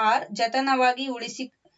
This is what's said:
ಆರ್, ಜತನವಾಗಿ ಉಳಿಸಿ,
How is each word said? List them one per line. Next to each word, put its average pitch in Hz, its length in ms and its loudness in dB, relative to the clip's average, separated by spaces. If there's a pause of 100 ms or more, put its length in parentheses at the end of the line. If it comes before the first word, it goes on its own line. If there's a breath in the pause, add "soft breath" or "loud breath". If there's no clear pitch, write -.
ಆರ್, 220 320 2
ಜತನವಾಗಿ 254 760 0
ಉಳಿಸಿ, 247 400 -8 (320)